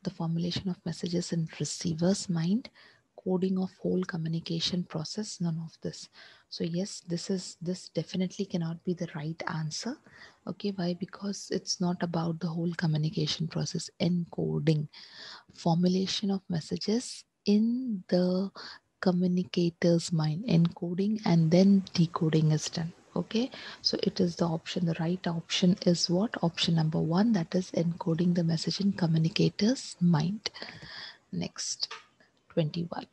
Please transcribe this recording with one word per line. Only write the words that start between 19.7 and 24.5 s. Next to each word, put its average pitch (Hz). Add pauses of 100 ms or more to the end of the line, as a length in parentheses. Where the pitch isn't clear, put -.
mind, 156
encoding 180
and 165
then 190
decoding 160
is 151
done. 170 (240)
Okay, 220 (320)
so -
it -
is 180
the 170